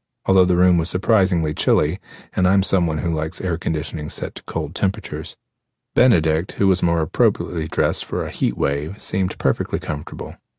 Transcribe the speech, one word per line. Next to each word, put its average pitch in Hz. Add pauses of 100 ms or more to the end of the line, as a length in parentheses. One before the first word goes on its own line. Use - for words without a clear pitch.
(240)
Although 95
the 90
room 90
was 85
surprisingly 92
chilly, 85 (360)
and 92
I'm 95
someone 85
who 82
likes 78
air 85
conditioning 78
set -
to -
cold 78
temperatures, - (580)
Benedict, 85
who 101
was 92
more 85
appropriately 82
dressed 78
for 90
a 78
heat -
wave, 76
seemed 95
perfectly -
comfortable. 76 (220)